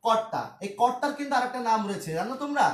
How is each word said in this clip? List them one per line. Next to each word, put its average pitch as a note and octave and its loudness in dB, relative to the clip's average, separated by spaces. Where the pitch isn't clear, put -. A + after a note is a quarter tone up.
কর্তা। A3 2
এই G3 -4
কর্তার B3 2
কিন্তু C#4 -4
আরেকটা B3 -2
নাম A3 4
রয়েছে, F3 -6
জানো A3 -4
তোমরা? C#4+ 2